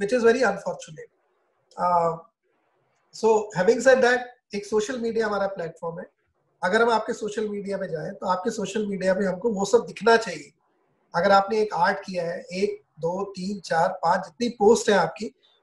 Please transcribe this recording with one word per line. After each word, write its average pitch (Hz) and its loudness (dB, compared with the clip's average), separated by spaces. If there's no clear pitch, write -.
which 240 0
is 226 2
very 233 6
unfortunate। 180 -4
Uh, 170 2
so 220 4
having 226 2
said 247 8
that, 247 4
एक 202 -8
social 226 -2
media 226 -2
हमारा 196 -2
platform 170 -10
है। - -14
अगर 208 2
हम 233 4
आपके 220 0
social 214 -6
media 196 -6
पे 175 -8
जाएं, 160 -8
तो - -12
आपके 185 -2
social 214 -4
media 190 -2
पे 208 0
हमको 185 -2
वो 196 -2
सब 214 2
दिखना 214 2
चाहिए। - -8
अगर 180 2
आपने 196 4
एक 214 0
आर्ट 185 0
किया 175 -6
है, 170 -6
एक, 202 -4
दो, 180 -4
तीन, 196 -8
चार, 170 0
पांच, 180 0
जितनी - -6
post 214 4
है 196 4
आपकी, 185 -2